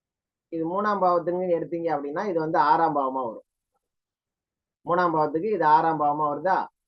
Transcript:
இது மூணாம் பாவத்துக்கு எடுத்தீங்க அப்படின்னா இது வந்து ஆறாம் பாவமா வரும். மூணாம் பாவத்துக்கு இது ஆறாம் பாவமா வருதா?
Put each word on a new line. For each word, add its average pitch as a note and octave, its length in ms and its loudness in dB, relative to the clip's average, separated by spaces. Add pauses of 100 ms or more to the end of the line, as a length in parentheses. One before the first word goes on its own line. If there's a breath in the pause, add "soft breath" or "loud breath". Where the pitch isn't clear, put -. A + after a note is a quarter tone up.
(540)
இது E3 120 -4
மூணாம் G3 360 -2
பாவத்துக்கு F3 540 0
எடுத்தீங்க E3 340 -4
அப்படின்னா D3 380 -4
இது E3+ 120 -2
வந்து D#3+ 240 0
ஆறாம் D#3+ 320 4
பாவமா C3 280 -2
வரும். G#2+ 240 -10 (1400)
மூணாம் F3 280 2
பாவத்துக்கு D#3 380 0
இது E3 140 0
ஆறாம் D#3+ 340 4
பாவமா D3 280 0
வருதா? D3+ 280 0 (320)